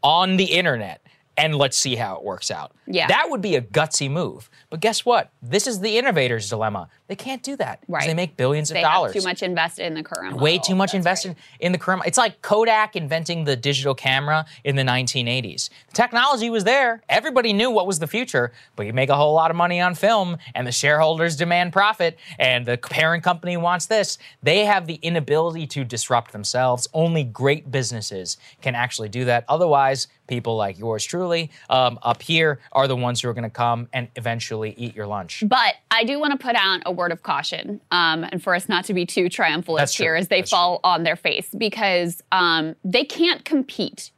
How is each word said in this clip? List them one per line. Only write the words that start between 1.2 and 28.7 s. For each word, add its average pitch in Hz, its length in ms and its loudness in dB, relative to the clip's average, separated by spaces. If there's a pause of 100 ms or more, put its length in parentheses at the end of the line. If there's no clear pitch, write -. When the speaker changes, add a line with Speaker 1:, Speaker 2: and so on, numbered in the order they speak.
Speaker 1:
and 151 200 0
let's 139 200 0
see 127 200 0
how 98 200 -6
it - 60 -14
works 95 280 -8
out. 78 220 -10 (200)
Speaker 2:
Yeah. 165 140 2
Speaker 1:
That 277 240 2
would 254 100 -4
be 180 140 0
a 131 80 2
gutsy 139 480 -2
move. 143 400 -6 (180)
But 160 120 -10
guess 214 240 0
what? 233 260 2 (100)
This 175 280 -2
is 226 100 -4
the 214 180 -2
innovator's 135 540 2
dilemma. 104 380 -4 (180)
They - 80 -8
can't 262 260 -10
do 277 160 -8
that 127 260 -6
'cause - 60 -20
Speaker 2:
Right. 151 180 -2
Speaker 1:
they 160 80 0
make 170 220 -4
billions 147 340 0
of 160 40 -10
Speaker 2:
They 175 80 0
have 156 100 4
Speaker 1:
dollars. 156 200 2
Speaker 2:
too 196 100 -2
much 180 220 -4
invested 170 420 -2
in 160 80 -6
the 156 80 -8
current 107 380 -10
Speaker 1:
Way 151 140 4
Speaker 2:
model. 180 100 -2
Speaker 1:
too 185 100 0
much 190 160 2
Speaker 2:
That's - 80 -6
Speaker 1:
invested 185 300 2
Speaker 2:
right. 170 80 -10 (240)
Speaker 1:
in 175 120 0
the 180 60 -2
current. 185 260 -2
It's - 140 0
like 226 240 0
Kodak 214 540 2
inventing 160 480 -4
the 143 100 2
digital 135 400 0
camera 147 500 0 (200)
in 139 100 0
the 135 80 0
nineteen 127 460 0
eighties. 117 420 -4 (180)
The - 60 -20
technology 240 560 2
was 220 140 0
there. 233 440 2
Everybody 233 440 2
knew 220 180 2
what 202 160 2
was 185 140 -2
the 160 80 -4
future, 147 420 -2 (240)
but 104 120 -6
you 107 60 -8
make 131 160 0
a 143 80 6
whole 151 180 4
lot 160 180 4
of 170 40 -2
money 175 240 2
on 180 140 2
film, 190 420 0 (160)
and 127 140 -6
the 123 60 -6
shareholders 160 640 2
demand 175 360 0
profit, 190 460 2 (220)
and 127 260 2
the 120 100 0
parent 160 460 0
company 175 340 -2
wants 175 300 -2
this. 214 320 0 (240)
They 175 220 4
have 196 240 2
the 165 120 -8
inability 160 680 0
to 139 160 -6
disrupt 120 480 -2
themselves. 123 600 0
Only 160 300 0
great 139 480 0
businesses 110 680 -6 (260)
can 127 120 -2